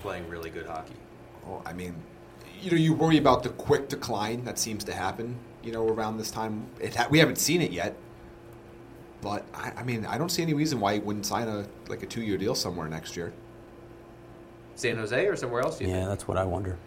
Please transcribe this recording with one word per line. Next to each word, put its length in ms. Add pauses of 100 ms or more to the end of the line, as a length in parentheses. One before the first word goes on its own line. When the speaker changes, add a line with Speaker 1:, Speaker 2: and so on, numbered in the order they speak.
Speaker 1:
playing 260
really 220
good 160
hockey? 300 (500)
Speaker 2:
Well, 200
I 80
mean, 200 (680)
you 100
know, 60
you 180
worry 240
about 240
the 60
quick 400
decline 560
that 120
seems 280
to 80
happen, 440 (260)
you 80
know, 160
around 300
this 140
time. 340 (160)
It 140
ha-, 160
we 80
haven't 180
seen 240
it 100
yet. 240 (1300)
But, 320
I, 240
I 60
mean, 220
I 120
don't 120
see 120
any 140
reason 240
why 140
he 60
wouldn't 280
sign 200
a, 200 (200)
like, 140
a 60
two-year 300
deal 180
somewhere 320
next 280
year. 180 (1400)
Speaker 1:
San 220
Jose 280
or 100
somewhere 260
else, 160
do 80
you 40
Speaker 3:
Yeah, 100
Speaker 1:
think? 100
Speaker 3:
that's 180
what 100
I 60
wonder. 440